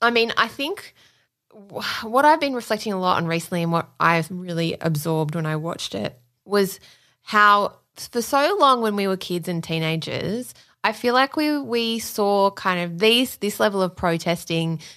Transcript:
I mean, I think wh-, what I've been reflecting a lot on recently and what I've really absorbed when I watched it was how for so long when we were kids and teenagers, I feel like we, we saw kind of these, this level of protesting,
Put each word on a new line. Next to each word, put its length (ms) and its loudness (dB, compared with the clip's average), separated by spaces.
I 80 4
mean, 260 0
I 120 2
think 480 -8
wh-, 500 -10
what 220 2
I've 140 8
been 160 -2
reflecting 380 -4
a 60 -2
lot 180 2
on 100 -2
recently 360 -2
and 80 0
what 180 -2
I've 320 2
really 500 -4
absorbed 540 -2
when 100 -4
I 100 -2
watched 400 -8
it 240 -6
was 360 0
how 560 4
for 260 -6
so 380 2
long 220 4
when 140 0
we 120 0
were 100 0
kids 300 -6
and 160 -2
teenagers, 920 -4
I 80 0
feel 240 0
like 200 2
we, 220 0
we 400 -2
saw 540 2
kind 300 -2
of 180 -6
these, 380 2
this 220 -4
level 220 2
of 140 -2
protesting, 840 -2